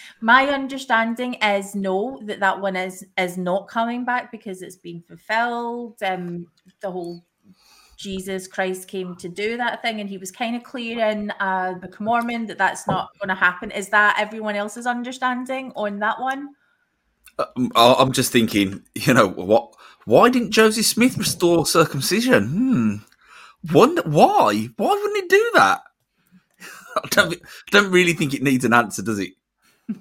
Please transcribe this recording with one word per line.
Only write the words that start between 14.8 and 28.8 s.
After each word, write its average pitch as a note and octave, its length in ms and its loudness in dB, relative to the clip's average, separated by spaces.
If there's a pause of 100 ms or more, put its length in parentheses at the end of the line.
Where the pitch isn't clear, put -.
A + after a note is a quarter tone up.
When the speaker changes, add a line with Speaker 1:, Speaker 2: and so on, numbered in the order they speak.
Speaker 1:
understanding B3+ 880 -6
on G3+ 240 -6
that G#3+ 200 -2
one? C4+ 280 -6 (880)
Speaker 2:
Uh, - 80 -2 (100)
I'm, B2 200 0
I'm B2+ 360 6
just B2+ 200 0
thinking, G#2 500 2 (140)
you - 180 2
know, A2+ 140 6
what? F2+ 460 0 (320)
Why E3+ 240 8
didn't A#3+ 220 0
Joseph A3 340 4
Smith - 320 2
restore E3+ 480 2
circumcision? E3 840 2
Hmm. D#3 460 0 (800)
Wonder C#4 320 6
why? F3+ 720 4
Why A3 120 -2
wouldn't G4+ 280 -2
he F#4+ 120 -4
do G#4+ 260 4
that? G3+ 280 4 (760)
<laughs> - 380 -20
I - 140 -6
don't, F3 240 2
I - 360 -16
don't G3+ 200 4
really F3+ 240 4
think C#3+ 180 -2
it - 100 -6
needs C3 220 2
an A2+ 80 2
answer, G#2+ 300 2